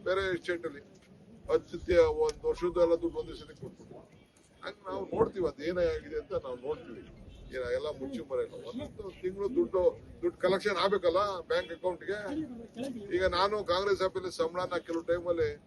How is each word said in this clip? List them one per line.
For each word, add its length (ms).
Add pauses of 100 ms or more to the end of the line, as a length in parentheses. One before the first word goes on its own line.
ಬೇರೆ 340
ಸ್ಟೇಟ್ 280
ಅಲ್ಲಿ, 140 (720)
ಹತ್ತು 260
ತಿ-, 180
ಒಂದ್ 480
ವರ್ಷದ 360
ಎಲ್ಲ 140
ದುಡ್ಡು 240
ಒಂದೇ 140
ಸತಿ 280
ಕೊಟ್ಬಿಟ್ರು. 300 (720)
ಹಂಗ್ 120 (100)
ನಾವು 280
ನೋಡ್ತೀವಿ 320
ಅದ್ 140
ಏನೇ 240
ಆಗಿದೆ 300
ಅಂತ 160
ನಾವು 240
ನೋಡ್ತೀವಿ. 440 (580)
ಏನ 40
ಎಲ್ಲ 260
ಮುಚ್ಚು 380
ಮರೆಯಲ್ಲ. 280
ಒಂದೊಂದು 680
ತಿಂಗಳು 340
ದುಡ್ಡು, 440 (220)
ದುಡ್ಡು 180
ಕಲೆಕ್ಷನ್ 380
ಆಗ್ಬೇಕಲ್ಲ 640
ಬ್ಯಾಂಕ್ 300
ಅಕೌಂಟ್ಗೆ. 640 (800)
ಈಗ 100
ನಾನು 380
ಕಾಂಗ್ರೆಸ್ 380
ಆಫೀಸಲ್ಲಿ 300
ಸಂಬಳನ 460
ಕೆಲವು 240
ಟೈಮಲ್ಲಿ 540 (120)